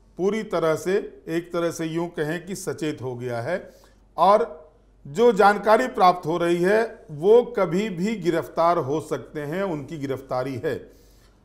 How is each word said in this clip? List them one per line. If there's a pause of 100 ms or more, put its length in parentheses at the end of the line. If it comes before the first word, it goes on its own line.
(180)
पूरी
तरह
से,
एक
तरह
से
यूं
कहें
कि
सचेत
हो
गया
है (420)
और (360)
जो
जानकारी
प्राप्त
हो
रही
है,
वो
कभी
भी
गिरफ्तार
हो
सकते
हैं,
उनकी
गिरफ्तारी
है। (540)